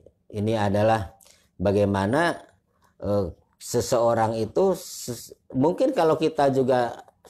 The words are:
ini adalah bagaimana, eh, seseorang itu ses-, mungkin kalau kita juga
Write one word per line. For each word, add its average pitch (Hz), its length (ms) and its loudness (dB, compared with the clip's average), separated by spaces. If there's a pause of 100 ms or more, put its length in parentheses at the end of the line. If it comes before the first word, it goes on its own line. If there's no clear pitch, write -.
(340)
ini 107 240 -2
adalah 104 560 0 (480)
bagaimana, 101 800 0 (640)
eh, 101 240 -2 (340)
seseorang 117 720 0
itu 175 380 0
ses-, - 640 -12 (160)
mungkin 147 400 0
kalau 160 240 2
kita 151 320 2
juga 123 560 0 (240)